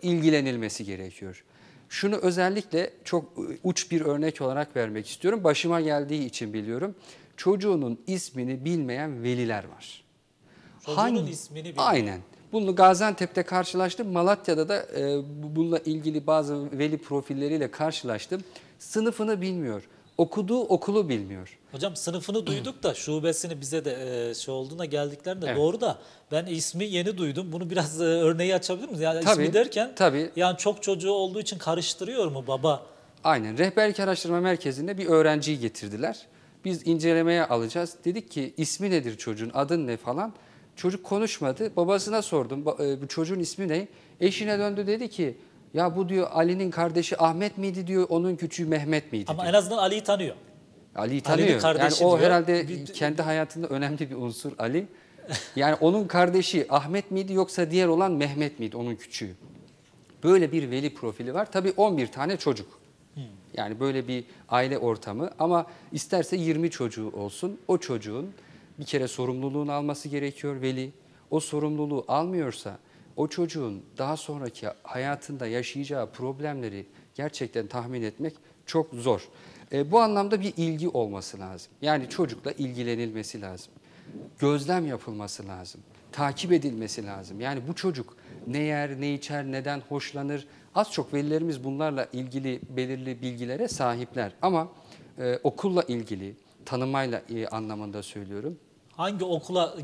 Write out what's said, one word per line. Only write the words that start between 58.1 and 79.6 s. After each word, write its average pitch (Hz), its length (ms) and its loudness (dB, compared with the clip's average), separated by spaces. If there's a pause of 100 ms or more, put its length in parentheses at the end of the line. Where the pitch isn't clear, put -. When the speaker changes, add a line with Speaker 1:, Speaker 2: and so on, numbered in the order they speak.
Speaker 1:
Mehmet 143 480 0
miydi, 110 180 -6
onun 120 180 -4
küçüğü? 98 400 -10 (880)
Böyle 170 280 8
bir 143 200 -2
veli 139 220 -2
profili 120 400 -8
var. 202 180 -4
Tabii 190 260 0
on 202 200 4
bir 123 100 0
tane 156 300 -2
çocuk. 107 420 -2 (340)
Speaker 2:
Hmm. 143 100 -12 (300)
Speaker 1:
Yani 110 260 -6
böyle 131 280 -2
bir 123 160 -4 (260)
aile 131 280 2
ortamı 113 520 -2 (100)
ama 170 260 4 (260)
isterse 165 460 -2
yirmi 165 340 2
çocuğu 110 440 -6
olsun, 104 520 -6
o 180 100 4
çocuğun 123 560 -6 (460)
bir 147 60 -10
kere 131 220 0
sorumluluğunu 135 640 -4
alması 143 380 -4
gerekiyor 143 520 -6
veli. 131 300 -2 (400)
O 156 80 2
sorumluluğu 147 680 -2
almıyorsa 143 680 -2 (380)
o 151 120 0
çocuğun 151 560 -4 (140)
daha 143 200 -2
sonraki 139 500 -8 (160)
hayatında 135 640 -6
yaşayacağı 123 640 -4
problemleri 127 720 -6 (300)
gerçekten 123 520 -4
tahmin 123 340 -6
etmek 131 320 -6 (320)
çok 160 280 0
zor. 120 340 0 (440)